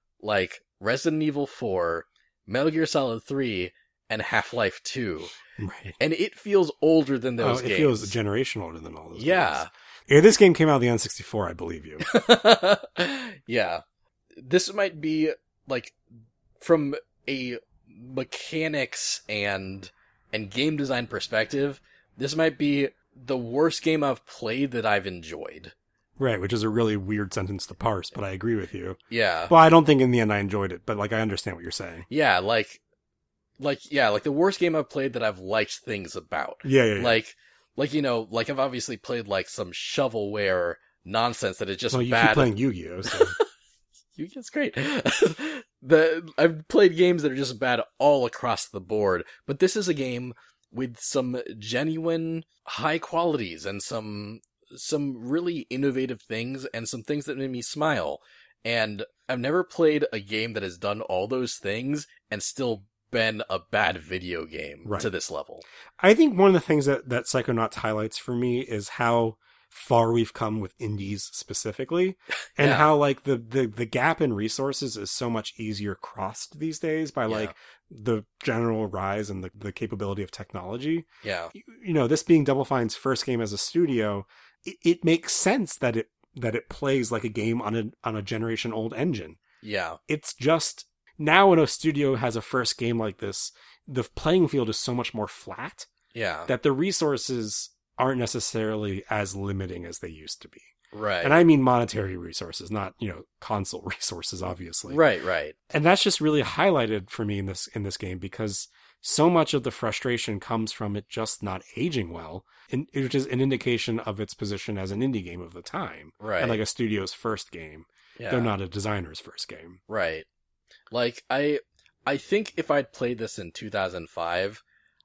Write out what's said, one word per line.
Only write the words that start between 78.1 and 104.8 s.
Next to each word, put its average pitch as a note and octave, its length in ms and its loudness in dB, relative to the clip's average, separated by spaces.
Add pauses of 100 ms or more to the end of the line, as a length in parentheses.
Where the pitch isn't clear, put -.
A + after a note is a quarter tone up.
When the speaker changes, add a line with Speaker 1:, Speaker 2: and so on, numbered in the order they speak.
Speaker 2:
general A2+ 460 0
rise G2+ 420 -4
and F#2+ 140 -8
the, F#2 100 -12
the G2+ 160 -10
capability G2+ 540 -6
of - 80 -16
technology. B2 760 -6 (160)
Speaker 1:
Yeah. F2 320 -6
Speaker 2:
You, G3 80 -20 (220)
you F3+ 100 -2
know, B2+ 140 4
this D#3 160 2
being E3 180 6
Double C3+ 220 2
Fine's A#2+ 320 0
first - 280 -2
game A#2+ 160 -2
as G#2 120 -2
a G2+ 60 -6
studio, A2+ 680 0 (380)
it, - 180 -10
it F3 220 2
makes E3 280 2
sense - 440 0
that A#2+ 200 0
it, A2+ 120 -4 (260)
that A#2+ 220 -2
it - 120 -6
plays C3+ 440 0
like A2 100 -2
a A#2+ 60 -4
game A2+ 340 -2
on G#2+ 140 -2
a, A2 80 0 (180)
on G#2+ 140 -4
a G#2 60 -4
generation A2+ 500 -4
old A2+ 220 -4
engine. A2+ 420 -4 (260)
Speaker 1:
Yeah. F2+ 360 -4 (100)
Speaker 2:
It's - 260 -6
just, D#3 520 0 (300)
now F3 340 6
when E3 100 8
a C#3+ 80 6
studio C#3+ 480 0
has A2+ 180 -2
a A2+ 80 -4
first - 340 -2
game A#2 220 0
like G#2+ 200 -4
this, - 340 -6 (340)
the B2+ 160 -4
playing E3 460 2
field B2 200 0
is A2 100 -2
so B2 180 -4
much A#2+ 180 -4
more G#2 140 -4
flat - 580 -14 (260)
Speaker 1:
Yeah. F2 360 -4
Speaker 2:
that B2+ 160 -2
the C#3+ 80 4
resources C3 960 -2 (300)
aren't C3 180 0
necessarily G#2+ 920 -4
as G2 260 -4
limiting F#2+ 480 -6
as E2+ 160 -12
they F2 80 -12
used D#2 340 -14
to - 60 -20
be. - 120 -20 (320)
Speaker 1:
Right. G#2 320 -2
Speaker 2:
And C#3 80 4
I E3+ 120 8
mean D3+ 180 8
monetary G#2+ 540 2
resources, E2+ 540 -10
not, G2 280 -6
you G#2+ 100 -6
know, F2+ 140 -10 (180)
console G2 420 -4
<laughs> F#2 40 -10
resources, F2 560 -6
obviously. F2+ 540 -8